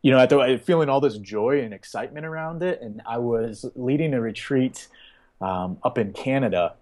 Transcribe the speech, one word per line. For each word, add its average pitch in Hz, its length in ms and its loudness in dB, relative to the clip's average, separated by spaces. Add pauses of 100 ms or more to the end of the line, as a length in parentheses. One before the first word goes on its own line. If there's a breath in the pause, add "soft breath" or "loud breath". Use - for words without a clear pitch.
you 135 80 6
know, 131 80 8
at 127 100 8
the, 131 340 4
feeling 165 260 2
all 139 120 2
this 117 160 0
joy 107 440 0
and 107 120 -8
excitement 135 540 -10
around 160 340 -8
it. 180 180 -2
And 107 280 -14
I 117 100 -6
was 117 480 -2 (100)
leading 139 380 0
a 123 80 0
retreat, 127 680 -2 (540 soft breath)
um, 92 420 -4
up 107 140 0
in 101 160 -2
Canada 110 680 -2